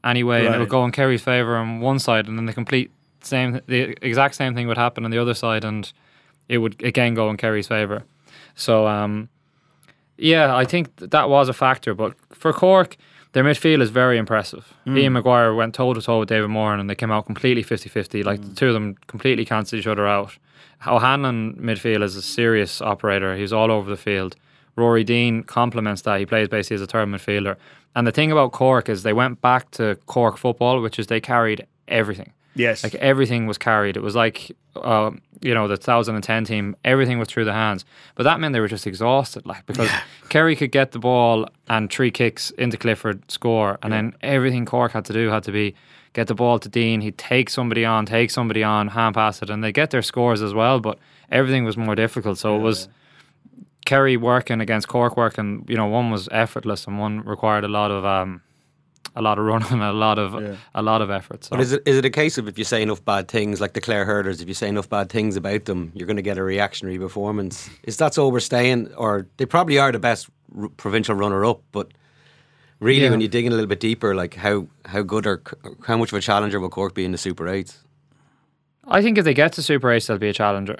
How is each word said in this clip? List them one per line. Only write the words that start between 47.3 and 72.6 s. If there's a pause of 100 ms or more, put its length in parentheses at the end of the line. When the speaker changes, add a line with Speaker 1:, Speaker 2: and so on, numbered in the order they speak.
Speaker 1:
somebody
on,
take
somebody
on,
hand
pass
it,
and
they
get
their
scores
as
well,
but (320)
everything
was
more
difficult.
So
it
Speaker 2:
Yeah.
Speaker 1:
was (1000)
Kerry
working
against
Cork
working,
you
know,
one
was
effortless
and
one
required
a
lot
of,
um, (760)
a
lot
of
running,
<laughs>
a
lot
of,
Speaker 2:
Yeah. (200)
Speaker 1:
a
lot
of
effort.
So.
Speaker 3:
But
is
it,
is
it
a
case
of
if
you
say
enough
bad
things,
like
the
Clare
Hurlers,
if
you
say
enough
bad
things
about
them,
you're
gonna
get
a
reactionary
performance? (140)
Is
that
all
we're
saying?
Or (120)
they
probably
are
the
best (320)
r-,
provincial
runner-up, (120)
but (880)